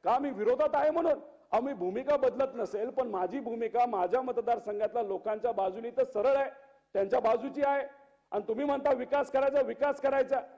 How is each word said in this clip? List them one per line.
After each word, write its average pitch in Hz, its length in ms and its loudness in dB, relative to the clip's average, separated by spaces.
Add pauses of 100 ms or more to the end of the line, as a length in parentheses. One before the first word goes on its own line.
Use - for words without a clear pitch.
का? 226 140 2
मी 285 120 -2
विरोधात 247 440 2
आहे 302 160 4
म्हणून? 320 220 2 (400)
अहो, 226 100 2
मी 277 100 -4
भूमिका 214 440 -2
बदलत 262 380 2
नसेल, 220 340 -4
पण 254 200 -4
माझी 190 320 -2
भूमिका 233 460 0
माझ्या 208 360 2
मतदारसंघातल्या 226 800 -2
लोकांच्या 214 500 -2
बाजूने 208 380 -2
तर 269 140 0
सरळ 254 320 2
आहे, 269 140 0 (420)
त्यांच्या 196 280 2
बाजूची 233 440 0
आहे. 277 220 0 (440)
आणि 208 180 -2
तुम्ही 226 160 -2
म्हणता 277 300 2
विकास 254 360 0
करायचा, 269 300 2
विकास 277 400 0
करायचा 269 400 2 (180)